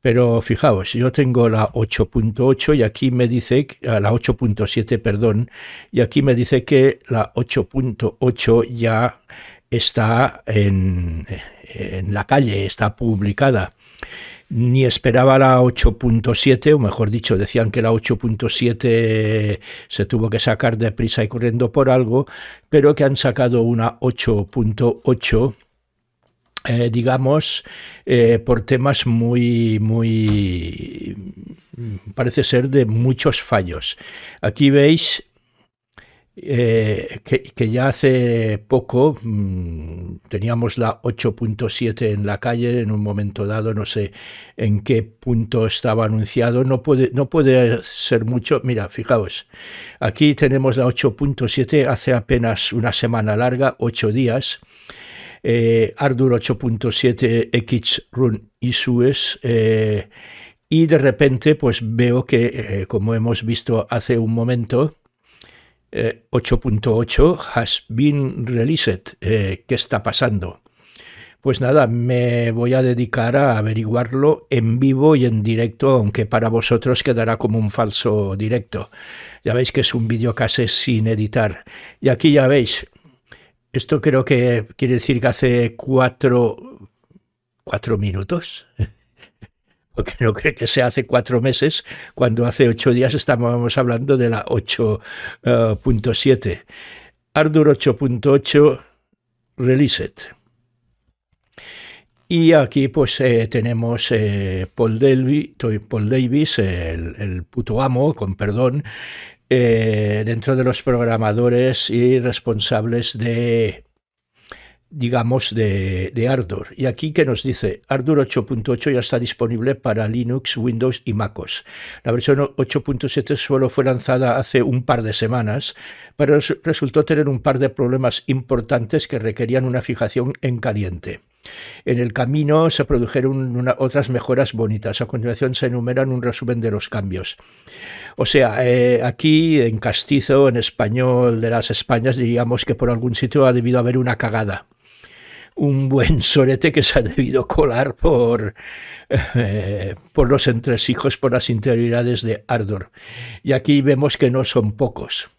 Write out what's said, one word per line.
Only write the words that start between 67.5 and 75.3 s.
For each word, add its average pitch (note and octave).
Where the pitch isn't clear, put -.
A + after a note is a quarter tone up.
has -
been C3+
released. A#2+
Eh, G2
¿qué C3
está -
pasando? G2+
Pues -
nada, C3
me A#2+
voy A#2+
a C3
dedicar A#2+
a C3+
averiguarlo A2+
en A2+
vivo C3+
y B2+
en A2+